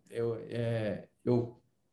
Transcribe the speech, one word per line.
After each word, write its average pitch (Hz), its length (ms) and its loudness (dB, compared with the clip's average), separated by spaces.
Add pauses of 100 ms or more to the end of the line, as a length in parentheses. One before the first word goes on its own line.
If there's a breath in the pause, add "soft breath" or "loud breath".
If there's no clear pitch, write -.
eu, 117 260 -2 (120)
é, 113 640 -2 (160)
eu 120 340 2 (340)